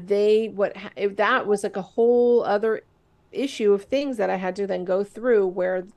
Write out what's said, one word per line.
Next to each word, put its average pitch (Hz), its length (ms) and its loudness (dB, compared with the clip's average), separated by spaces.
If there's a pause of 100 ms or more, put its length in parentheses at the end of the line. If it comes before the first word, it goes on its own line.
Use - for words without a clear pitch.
they, 208 440 2
what 196 280 -2
ha-, 196 200 -16
if 196 220 -4
that 220 280 2
was, 202 180 0
like, 202 140 -6
a 190 60 -6
whole 240 600 4
other 208 380 0 (500)
issue 226 420 0
of 196 100 0
things 269 340 -4
that 185 140 0
I 190 60 -2
had 185 180 -4
to 202 100 -4
then 180 200 -4
go 190 180 0
through, 214 440 0
where 185 360 -4 (140)